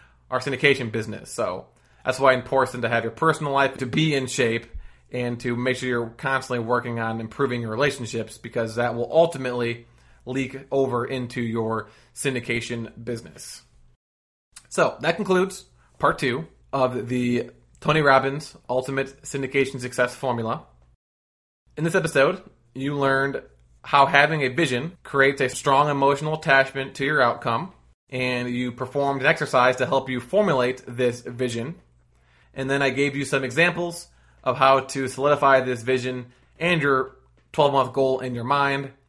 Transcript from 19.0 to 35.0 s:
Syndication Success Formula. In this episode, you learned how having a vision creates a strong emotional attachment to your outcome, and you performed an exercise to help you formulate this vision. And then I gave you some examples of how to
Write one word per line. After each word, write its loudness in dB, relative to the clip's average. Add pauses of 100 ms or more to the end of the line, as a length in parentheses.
Syndication -2
Success -2
Formula. -4 (1120)
In -4
this 0
episode, 2 (320)
you -4
learned 0 (420)
how 6
having 4
a 2
vision -2
creates 2
a 2
strong 2
emotional 0
attachment 2
to -4
your 2
outcome, 0 (360)
and -4
you -4
performed -2
an 2
exercise 2
to 0
help 0
you -4
formulate 0
this -2
vision. -6 (800)
And -4
then 2
I 2
gave 0
you -4
some -2
examples -2 (340)
of 0
how 6
to -4